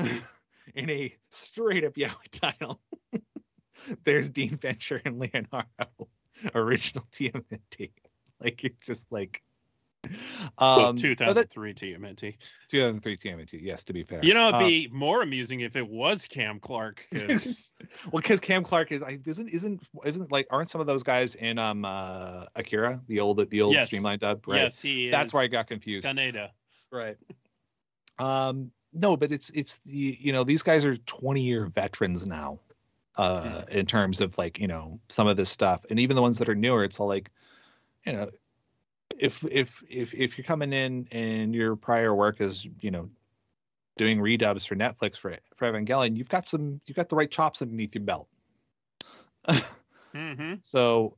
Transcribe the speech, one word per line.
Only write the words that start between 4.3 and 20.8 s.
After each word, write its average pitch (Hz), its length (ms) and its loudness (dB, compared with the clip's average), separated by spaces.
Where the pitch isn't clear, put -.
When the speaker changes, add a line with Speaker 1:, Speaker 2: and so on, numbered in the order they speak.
Speaker 1:
Venture 127 480 -6
and 123 140 -6
Leonardo, - 880 -6
original 117 580 0
T 131 220 -4
M 123 180 -8
N 107 80 -10
T. - 200 -12
Like, 120 240 -4
it's - 220 -6
just 113 260 -8
like, 101 320 -8
Speaker 2:
Well, - 60 -12
Speaker 1:
um, 185 60 -10
but 127 380 6
that 120 60 -2
Speaker 2:
two 131 140 2
thousand 151 340 4
three 107 260 -10
T 95 180 -8
M 92 120 -14
N - 100 -14
T. 104 220 -10
Speaker 1:
Two 143 140 2
thousand 113 200 2
three 107 140 -4
T 101 140 -10
M 85 100 -10
N 78 60 -16
T, 80 160 -16
yes, 90 240 -10
to 95 80 -8
be 85 100 -6
fair. - 200 -8
Speaker 2:
You 170 100 6
know, 226 160 6
it'd 190 120 4
Speaker 1:
Um, 185 60 6
Speaker 2:
be 165 240 4
more 147 300 0
amusing 127 400 -4
if 113 140 -6
it 123 120 -2
was 135 380 -2
Cam 107 340 -6
Clark, 110 540 -8
'cause 226 580 -2
Speaker 1:
<laughs> - 200 -16
Well, 160 120 0
'cause 202 160 4
Cam 185 240 2
Clark 160 280 2
is, 147 120 -4
I, 139 220 -10
isn't, 185 240 -8
isn't, 180 340 -6
isn't, 156 260 -6
like, 139 180 0
aren't 156 220 0
some 160 100 -4